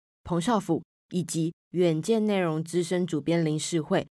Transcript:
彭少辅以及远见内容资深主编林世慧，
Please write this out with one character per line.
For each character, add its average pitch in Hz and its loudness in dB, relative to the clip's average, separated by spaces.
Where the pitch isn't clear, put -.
彭 170 -2
少 208 2
辅 165 0
以 175 -2
及 160 -2
远 165 2
见 214 2
内 202 2
容 165 0
资 165 -2
深 180 0
主 160 -2
编 170 2
林 156 0
世 165 -2
慧， 156 0